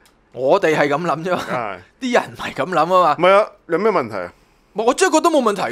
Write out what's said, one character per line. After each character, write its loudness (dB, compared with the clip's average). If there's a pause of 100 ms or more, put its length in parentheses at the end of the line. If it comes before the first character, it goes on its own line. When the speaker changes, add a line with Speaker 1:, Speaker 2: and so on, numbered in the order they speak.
(320)
Speaker 1:
我 0
哋 0
係 2
咁 -2
諗 -4
啫 -4
嘛。 -4 (100)
Speaker 2:
係。 -8 (240)
Speaker 1:
啲 -4
人 2
唔 -20
係 -10
咁 -4
諗 2
啊 2
嘛。 4
Speaker 2:
唔 -6
係 6
啊， 4 (200)
有 -2
咩 0
問 -2
題 -10
啊？ -8 (400)
Speaker 1:
我 0
真 2
係 -2
覺 4
得 2
冇 2
問 0
題 -6 (100)